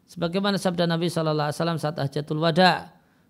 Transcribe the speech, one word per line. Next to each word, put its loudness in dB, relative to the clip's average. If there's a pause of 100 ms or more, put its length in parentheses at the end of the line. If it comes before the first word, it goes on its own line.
Sebagaimana -2
sabda 0
Nabi 0
sallallahu 0
alaihi -4
wasallam -2
saat -4
Hajjatul -4
Wada, 4 (360)